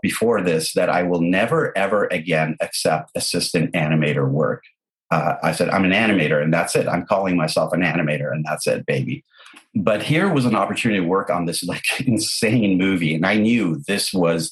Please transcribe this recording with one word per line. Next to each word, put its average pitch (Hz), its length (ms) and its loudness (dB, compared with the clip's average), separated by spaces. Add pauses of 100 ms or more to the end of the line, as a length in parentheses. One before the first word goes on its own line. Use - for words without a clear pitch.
before 107 400 0
this 80 320 0
that 82 160 2
I 87 140 2
will 90 180 0
never, 98 560 2
ever 101 340 0
again 80 480 0
accept 80 560 -2
assistant - 560 -2
animator 76 580 0
work. 69 320 -2 (480)
Uh, 80 320 0
I 82 120 0
said, 85 160 0
"I'm 95 160 2
an 92 80 2
animator 87 500 2
and 80 100 0
that's 85 220 0
it. 143 140 2
I'm 87 160 -2
calling 95 320 0
myself 85 340 0
an 85 80 0
animator 78 540 0
and 78 120 -4
that's 76 220 -6
it, - 180 -2
baby." - 380 -4 (500)
But 107 300 0
here 170 240 2
was 143 180 2
an 110 120 2
opportunity 98 420 0
to 85 80 0
work 95 220 0
on 87 160 0
this, 82 180 -4
like, 90 280 -6
<laughs> - 140 -4
insane 107 720 2
movie. 87 380 2
And 80 100 0
I 101 120 2
knew 101 500 0
this 98 260 -2
was 82 380 0